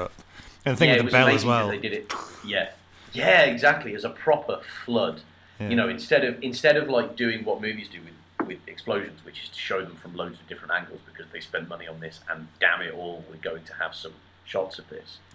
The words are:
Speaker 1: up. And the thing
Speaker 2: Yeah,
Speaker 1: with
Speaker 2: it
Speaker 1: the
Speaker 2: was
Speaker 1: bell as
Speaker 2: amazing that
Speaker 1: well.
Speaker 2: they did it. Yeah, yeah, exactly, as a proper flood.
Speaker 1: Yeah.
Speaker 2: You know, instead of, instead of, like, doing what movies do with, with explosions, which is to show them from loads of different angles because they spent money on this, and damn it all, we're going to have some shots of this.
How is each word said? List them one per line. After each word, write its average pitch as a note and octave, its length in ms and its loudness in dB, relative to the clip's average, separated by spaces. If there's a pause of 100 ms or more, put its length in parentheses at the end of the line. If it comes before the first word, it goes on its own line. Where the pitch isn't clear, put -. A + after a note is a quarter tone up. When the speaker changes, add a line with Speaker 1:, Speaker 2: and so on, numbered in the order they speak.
Speaker 1:
up. - 100 -8 (520)
And C3 100 2
the - 40 0
thing D3+ 120 6
Speaker 2:
Yeah, B2 40 6
Speaker 1:
with A#2+ 40 6
Speaker 2:
it - 0 -
Speaker 1:
the A#2 60 2
Speaker 2:
was B2 60 -2
Speaker 1:
bell B2+ 160 8
as C3+ 160 4
Speaker 2:
amazing A#2+ 60 2
that A#2+ 80 6
Speaker 1:
well. G#2+ 120 2
Speaker 2:
they G#2 80 -4
did G#2 160 -6
it. - 200 -6 (320)
Yeah, G2+ 240 -2 (420)
yeah, F3+ 300 6
exactly, C3 540 4
as G#2 100 -4
a A2+ 40 -4
proper - 520 2 (240)
flood. G2+ 360 0 (380)
Speaker 1:
Yeah. G#2 100 -4
Speaker 2:
You A#2+ 60 2
know, G#2 140 4
instead C3+ 340 2
of, A#2+ 180 -2
instead D3 360 4
of, D3 120 0
like, A#2+ 280 0
doing A2+ 260 0
what G#2 180 -2
movies G#2+ 280 -8
do F2 120 -18
with, - 460 -10
with F2+ 200 -10
explosions, - 580 -6
which - 180 -16
is - 60 -16
to - 100 -16
show F#2+ 220 -2
them E2+ 160 -12
from F2 180 -18
loads F2 240 -8
of - 80 -20
different E2+ 260 -8
angles E2+ 320 -6
because E2 280 -20
they D#2+ 80 -14
spent E2 260 -8
money E2+ 200 -12
on D#2+ 120 -14
this, D#2+ 300 -14
and D#2+ 180 -10 (140)
damn F2+ 200 2
it E2+ 120 -8
all, F2 360 -10
we're D#2+ 80 -18
going E2 280 -8
to - 80 -18
have D#2+ 200 -6
some - 200 -14 (320)
shots F#2 340 -6
of E2+ 100 -20
this. - 280 -18 (180)